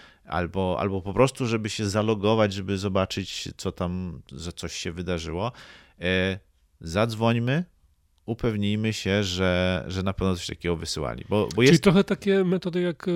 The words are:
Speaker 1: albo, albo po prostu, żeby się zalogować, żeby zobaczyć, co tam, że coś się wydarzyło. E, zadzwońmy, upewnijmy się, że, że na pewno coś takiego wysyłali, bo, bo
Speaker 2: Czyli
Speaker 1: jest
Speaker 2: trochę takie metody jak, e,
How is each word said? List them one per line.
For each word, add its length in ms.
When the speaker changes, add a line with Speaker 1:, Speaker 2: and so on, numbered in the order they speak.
Speaker 1:
albo, 560
albo 220
po 120
prostu, 320
żeby 240
się 180
zalogować, 640
żeby 260
zobaczyć, 800
co 160
tam, 500
że 200
coś 220
się 180
wydarzyło. 600
E, 380
zadzwońmy, 840
upewnijmy 640
się, 320
że, 640
że 140
na 100
pewno 240
coś 100
takiego 300
wysyłali, 520
bo, 160
bo 100
Speaker 2:
Czyli 140
Speaker 1:
jest 140
Speaker 2:
trochę 220
takie 400
metody 360
jak, 280
e, 80